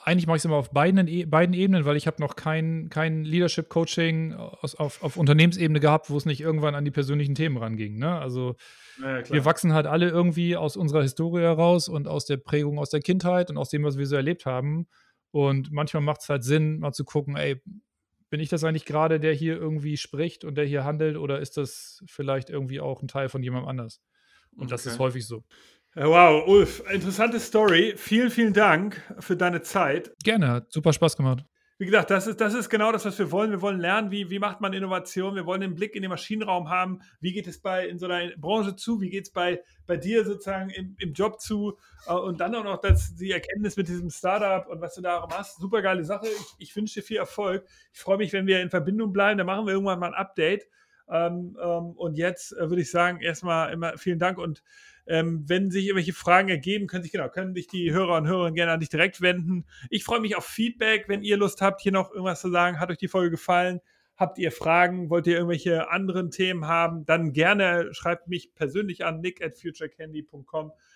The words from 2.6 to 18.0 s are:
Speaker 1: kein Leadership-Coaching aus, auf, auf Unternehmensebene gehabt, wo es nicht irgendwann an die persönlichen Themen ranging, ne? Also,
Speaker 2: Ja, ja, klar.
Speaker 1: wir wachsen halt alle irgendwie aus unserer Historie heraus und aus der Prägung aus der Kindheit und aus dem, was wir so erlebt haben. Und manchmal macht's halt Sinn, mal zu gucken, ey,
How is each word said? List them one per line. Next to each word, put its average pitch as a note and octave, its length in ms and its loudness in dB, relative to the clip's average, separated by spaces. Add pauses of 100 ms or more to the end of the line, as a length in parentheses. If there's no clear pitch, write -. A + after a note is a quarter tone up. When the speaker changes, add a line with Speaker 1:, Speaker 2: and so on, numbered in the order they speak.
Speaker 1:
kein D#3+ 360 -2
Leadership-Coaching E3 1080 0
aus, - 440 -10
auf, D3 260 -4
auf D3+ 160 -6
Unternehmensebene D#3 640 6
gehabt, D3+ 280 4
wo D3 80 -2
es C#3+ 80 -2
nicht C#3+ 160 -2
irgendwann D3+ 340 0
an C#3+ 120 -2
die C#3+ 60 -4
persönlichen C#3+ 420 0
Themen D3 240 -2
ranging, A2 400 -6
ne? D#3+ 200 -2
Also, B2+ 360 -4 (480)
Speaker 2:
Ja, C3+ 140 -6
ja, B2 60 -6
klar. - 120 -4
Speaker 1:
wir C#3+ 100 4
wachsen D#3+ 300 4
halt D#3 120 4
alle E3 220 2
irgendwie E3+ 480 2
aus D#3 200 -2
unserer D#3 260 2
Historie E3+ 400 0
heraus E3+ 460 4
und D3+ 200 -4
aus D3+ 160 -4
der C#3 140 -2
Prägung D3 400 -2
aus D3 100 -4
der D3+ 120 -2
Kindheit F3+ 500 2
und D3 80 -8
aus C#3+ 100 -4
dem, D3 160 -2
was C#3 140 -2
wir C#3 80 -2
so C#3 100 0
erlebt C#3+ 300 -2
haben. C#3+ 400 -4 (460)
Und C#3 400 0
manchmal D3 300 -2
macht's D3 280 -2
halt C#3 140 -2
Sinn, D#3 340 2
mal D3 140 -4
zu C#3+ 120 -6
gucken, C#3+ 320 -4
ey, C#3+ 240 -2 (680)